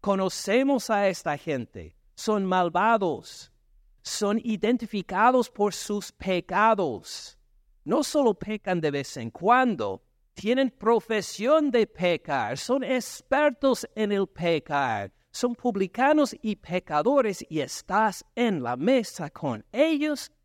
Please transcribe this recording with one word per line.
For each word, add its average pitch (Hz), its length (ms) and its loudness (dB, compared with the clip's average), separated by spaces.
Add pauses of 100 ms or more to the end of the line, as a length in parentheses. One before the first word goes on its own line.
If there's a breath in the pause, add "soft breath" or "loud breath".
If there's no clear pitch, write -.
Conocemos 202 880 0
a 202 180 2
esta 165 300 -2
gente. 113 580 -8 (200)
Son 208 300 0
malvados. 185 1040 0 (520)
Son 208 400 -2
identificados 220 1040 0
por 202 240 0
sus - 380 -6
pecados. 185 1300 -2 (480)
No 254 180 2
solo 262 300 2
pecan 196 480 -4
de 151 100 0
vez 143 260 -6
en 113 140 -8
cuando, 190 720 0 (320)
tienen 254 340 0
profesión 226 1000 0
de 226 160 4
pecar, 147 680 -2
son 262 260 -2
expertos 262 1120 0
en 214 160 -2
el 196 160 2
pecar, 143 840 -2 (200)
son 247 220 -2
publicanos 247 880 0
y 214 140 -2
pecadores 190 960 0
y 156 100 -4
estás 190 640 -2 (120)
en 208 280 0
la 120 120 -2
mesa 185 540 0
con 120 420 -6
ellos. 294 600 0 (140)